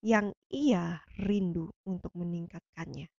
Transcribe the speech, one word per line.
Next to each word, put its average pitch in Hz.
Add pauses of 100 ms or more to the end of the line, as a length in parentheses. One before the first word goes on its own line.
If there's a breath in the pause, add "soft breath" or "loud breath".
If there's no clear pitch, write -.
yang 208 (160)
Ia 180 (160)
rindu 190
untuk 185
meningkatkannya. 170